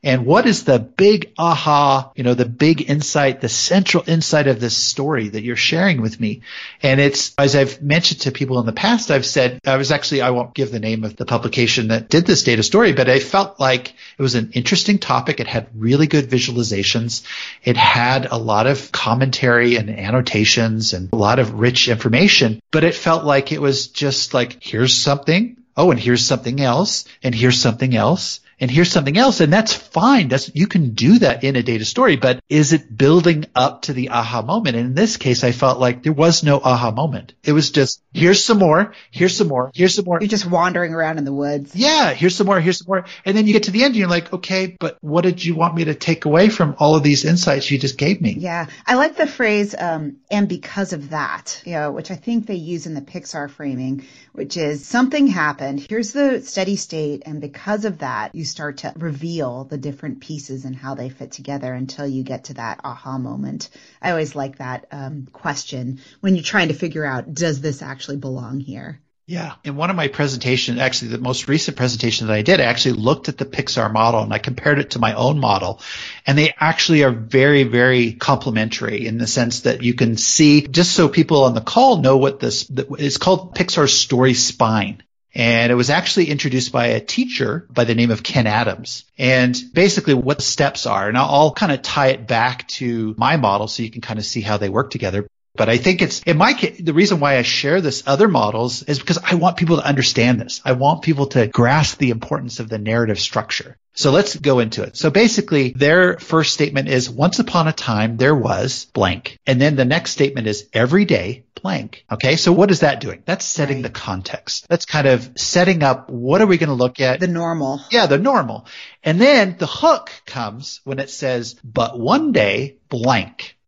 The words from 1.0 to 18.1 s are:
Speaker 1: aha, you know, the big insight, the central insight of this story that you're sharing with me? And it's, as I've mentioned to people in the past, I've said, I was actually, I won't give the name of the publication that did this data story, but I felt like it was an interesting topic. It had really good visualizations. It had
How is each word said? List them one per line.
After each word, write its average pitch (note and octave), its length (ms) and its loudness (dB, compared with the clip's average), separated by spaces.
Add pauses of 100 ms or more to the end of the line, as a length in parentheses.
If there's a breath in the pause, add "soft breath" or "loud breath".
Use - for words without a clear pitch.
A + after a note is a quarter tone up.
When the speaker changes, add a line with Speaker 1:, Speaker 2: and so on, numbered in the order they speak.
Speaker 1:
aha, C#3+ 760 2
you B2+ 80 -6
know, B2 100 2
the B2 120 2
big D3+ 440 0
insight, C#3+ 520 0
the B2 80 -4
central - 580 0
insight D#3 400 2
of B2 100 2
this A#2 200 -4
story C#3 500 -2
that G#2+ 160 -8
you're A#2+ 140 -6
sharing E3 440 0
with A2 160 -4
me? A2 260 -4 (380 loud breath)
And C3+ 200 4
it's, C#3+ 360 0
as C#3+ 200 4
I've C3+ 240 0
mentioned D3+ 400 0
to C3 100 -2
people B2+ 300 -2
in A2+ 40 -2
the A2+ 60 -2
past, A3+ 400 0
I've C3+ 140 2
said, B2+ 400 0
I C3+ 100 2
was C3+ 160 -2
actually, C#3+ 300 -2
I B2 80 2
won't B2 240 -2
give C3 180 -4
the A2+ 80 -6
name A2 240 -4
of G#2 140 -8
the - 80 -6
publication A#2+ 640 0
that A2+ 180 -2
did E3+ 180 4
this - 180 2
data A2+ 200 2
story, G#3 300 4
but B2+ 160 2
I C3 100 6
felt - 400 -2
like C3 360 0 (220 loud breath)
it - 40 -4
was B2 140 0
an A2 180 -2
interesting F#3 440 0
topic. A#2+ 440 -2
It A2+ 60 -6
had A2+ 280 -4
really B2+ 320 2
good C#3 220 0
visualizations. A#2 960 -2 (420 loud breath)
It A#2+ 100 2
had B2 520 2